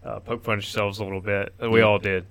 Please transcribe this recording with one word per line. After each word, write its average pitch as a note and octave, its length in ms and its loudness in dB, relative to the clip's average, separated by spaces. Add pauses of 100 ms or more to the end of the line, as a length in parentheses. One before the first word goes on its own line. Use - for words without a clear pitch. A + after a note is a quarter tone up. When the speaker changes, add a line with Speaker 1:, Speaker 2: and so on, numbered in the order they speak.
Speaker 1:
uh, G#2+ 160 -8
poke - 240 -8
fun A2 140 -2
at G2 60 -6
yourselves G2+ 360 -4
a G#2 40 -4
little F#2+ 160 -6
bit. G2+ 400 -2
We A2+ 200 4
Speaker 2:
Yeah. A2 60 8
Speaker 1:
all G#2 120 6
did. F#2+ 320 -2